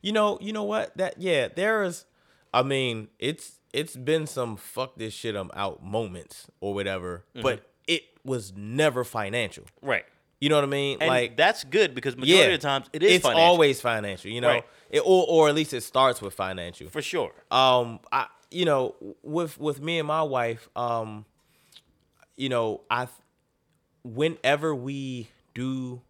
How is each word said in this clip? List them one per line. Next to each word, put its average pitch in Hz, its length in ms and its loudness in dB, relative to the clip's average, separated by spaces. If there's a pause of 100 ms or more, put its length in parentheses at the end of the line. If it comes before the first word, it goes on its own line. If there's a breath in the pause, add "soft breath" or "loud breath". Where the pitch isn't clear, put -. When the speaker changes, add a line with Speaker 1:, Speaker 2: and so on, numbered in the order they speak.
Speaker 1:
You 208 120 -4
know, 214 280 2
you 208 120 -8
know 214 100 -4
what? 208 320 -4
That, - 260 -4
yeah, 160 280 2
there 208 340 0
is, 175 220 -6 (480)
I 127 100 4
mean, 127 460 -2 (100)
it's, - 400 -8 (140)
it's 147 240 -6
been 151 280 -2
some 120 300 -6
"fuck - 400 -10
this 110 180 -10
shit, 113 220 -6
I'm 98 180 -8
out" 98 300 -6
moments 95 640 -8 (140)
or 101 120 -4
whatever, 92 520 -6 (100)
Speaker 2:
Mm-hmm. 120 60 -10
Speaker 1:
but 120 280 -2 (180)
it 165 160 0 (200)
was 113 320 -6
never 123 480 0
financial. 110 640 -4 (160)
Speaker 2:
Right. 127 240 -2 (340)
Speaker 1:
You 143 100 0
know 151 60 4
what 143 100 4
I - 20 -6
mean? 139 340 -2
Speaker 2:
And 160 80 0
Speaker 1:
Like, 123 260 0
Speaker 2:
that's 175 280 2
good 147 320 0
because 127 200 -4
majority 143 340 6
Speaker 1:
yeah, 180 40 2
Speaker 2:
of 156 80 -2
the 151 60 -4
times 135 260 -2
it 156 80 -4
is 190 140 6
Speaker 1:
it's 180 80 2
Speaker 2:
financial. 151 200 6
Speaker 1:
always 165 380 6
financial, 104 480 -4
you 107 100 -6
know? 120 100 4
Speaker 2:
Right. 117 140 2 (280 soft breath)
Speaker 1:
It, 147 80 2
or, 185 280 6
or 160 220 8
at 147 60 2
least 151 180 -2
it 120 80 -6
starts 131 400 2
with 98 140 -10
financial. 87 540 -8
Speaker 2:
For 147 120 -8
sure. 131 320 -4 (160)
Speaker 1:
Um, 123 500 2 (120)
I, 131 160 -2 (240)
you 175 140 -4
know, 139 280 2 (300)
with, 156 360 -6
with 143 220 -4
me 165 160 -4
and 151 100 -4
my 156 140 0
wife, 120 540 -4
um, 113 500 -4 (1120 soft breath)
you 131 140 -6
know, 113 320 -2 (100)
I, 123 160 -2 (960)
whenever 147 720 -2
we 131 540 -8 (240)
do 127 560 -6